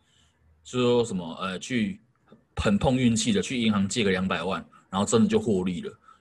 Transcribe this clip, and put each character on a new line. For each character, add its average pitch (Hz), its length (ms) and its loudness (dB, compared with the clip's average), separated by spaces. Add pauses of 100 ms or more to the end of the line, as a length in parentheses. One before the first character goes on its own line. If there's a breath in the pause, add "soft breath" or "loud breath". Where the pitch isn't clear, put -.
(640)
说 123 380 2
什 110 140 -6
么， 85 240 -8
呃， 92 180 -6
去 107 400 -4 (580)
很 - 200 2
碰 131 200 2
运 120 200 4
气 110 160 0
的 95 80 2
去 127 180 -4
银 113 140 2
行 98 160 2
借 113 160 -2
个 98 60 2
两 92 160 0
百 90 160 -4
万， 87 200 -6 (280 soft breath)
然 95 100 -2
后 104 60 0
真 113 160 4
的 101 60 6
就 107 100 2
获 95 260 0
利 90 160 -4
了。 - 180 -12 (220 soft breath)